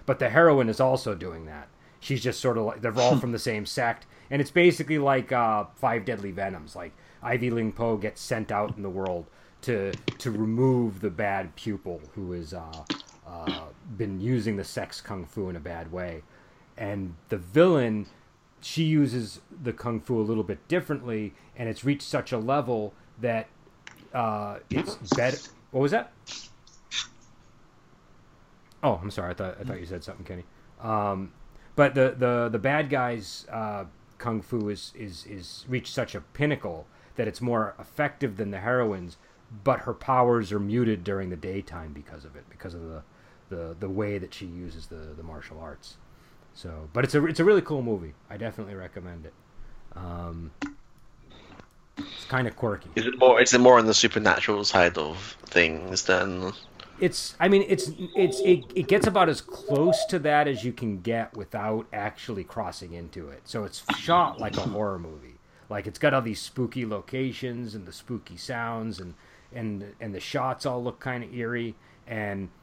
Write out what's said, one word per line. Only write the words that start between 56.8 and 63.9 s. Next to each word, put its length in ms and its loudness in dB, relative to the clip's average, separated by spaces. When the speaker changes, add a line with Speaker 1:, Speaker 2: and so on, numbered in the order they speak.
Speaker 1:
It's, 400 -2
I 80 4
mean, 200 8
it's, 220 0
it's, 240 4
it, 240 6
it 140 0
gets 180 6
about 220 6
as 120 0
close 640 2
to 140 0
that 280 4
as 160 -2
you 80 -2
can 280 -4
get 360 -4
without 560 -4
actually 520 -6
crossing 480 -8
into 360 -12
it. 160 -18
So 200 -6
it's 200 -12